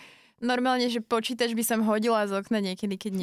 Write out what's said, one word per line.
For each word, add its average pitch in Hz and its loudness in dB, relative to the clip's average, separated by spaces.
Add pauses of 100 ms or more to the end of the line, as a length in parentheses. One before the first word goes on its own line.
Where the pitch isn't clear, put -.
(360)
Normálne, 247 2
že 240 0
počítač 233 -2
by 226 0
som 226 0
hodila 214 2
z 196 -2
okna 202 -2
niekedy, 190 -4
keď 196 -6